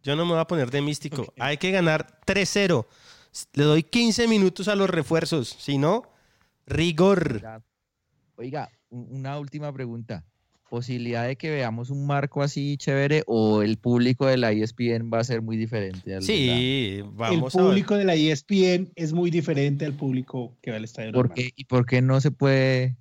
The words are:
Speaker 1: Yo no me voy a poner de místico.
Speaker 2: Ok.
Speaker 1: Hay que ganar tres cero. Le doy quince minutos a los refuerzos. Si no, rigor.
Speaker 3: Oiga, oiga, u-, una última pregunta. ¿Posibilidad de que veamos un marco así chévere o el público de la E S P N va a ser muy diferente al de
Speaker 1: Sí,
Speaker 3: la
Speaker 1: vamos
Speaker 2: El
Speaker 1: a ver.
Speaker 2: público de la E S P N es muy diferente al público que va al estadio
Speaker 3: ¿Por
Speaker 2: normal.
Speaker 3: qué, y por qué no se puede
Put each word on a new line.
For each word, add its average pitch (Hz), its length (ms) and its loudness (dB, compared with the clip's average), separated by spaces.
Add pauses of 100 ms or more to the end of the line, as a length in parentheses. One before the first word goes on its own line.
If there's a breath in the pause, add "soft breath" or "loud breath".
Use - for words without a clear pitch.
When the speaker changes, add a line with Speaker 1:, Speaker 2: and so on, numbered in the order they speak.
Speaker 1:
Yo 139 140 -2
no 165 100 0
me 175 60 0
voy 165 100 2
a 160 60 0
poner 139 240 -2
de 143 100 0
místico. 143 420 -6
Speaker 2:
Ok. - 160 -12
Speaker 1:
Hay 143 180 -2
que 185 140 -2
ganar 160 540 0
tres 190 260 0
cero. 175 360 2 (680 soft breath)
Le 143 100 2
doy 151 200 4
quince 233 440 2
minutos 196 400 2
a 208 80 0
los 196 140 2
refuerzos. 160 600 0 (100)
Si 139 180 -2
no, 175 260 2 (640 soft breath)
rigor. 165 720 2
Speaker 3:
Oiga, 110 260 -10 (760)
oiga, 131 360 -10 (180)
u-, 120 260 -14
una 135 240 -8
última 147 320 -10
pregunta. 117 540 -10 (440)
¿Posibilidad 120 580 -4
de 135 80 -4
que 160 160 -8
veamos 120 400 -4
un 139 160 -4
marco 143 340 -2
así 143 360 -4
chévere 143 500 0
o 107 340 2
el 107 160 0
público 120 480 2
de 131 120 4
la 117 160 2
E 107 100 0
S 110 100 -6
P 117 220 -2
N 117 140 -4
va 113 100 0
a 113 40 0
ser 117 200 -4
muy 113 120 -4
diferente 101 600 -6
al 95 60 -6
de 98 40 -6
Speaker 1:
Sí, 127 800 0
Speaker 3:
la 104 60 -12 (200)
Speaker 1:
vamos 160 240 0
Speaker 2:
El 185 60 2
Speaker 1:
a 185 40 6
ver. 190 80 6
Speaker 2:
público 196 240 2
de 202 100 2
la 180 100 4
E 156 160 4
S 143 120 -2
P 185 300 4
N 180 220 -2
es 160 180 -4
muy 175 160 2
diferente 147 560 0
al 147 80 -6
público 127 680 -6
que 120 80 -8
va 110 60 -8
al 107 60 -8
estadio 110 280 -10
Speaker 3:
¿Por 123 160 4
Speaker 2:
normal. - 80 -4
Speaker 3:
qué, 127 200 -4
y - 100 -18
por 123 200 2
qué 127 160 2
no 131 200 4
se 143 100 2
puede 131 680 2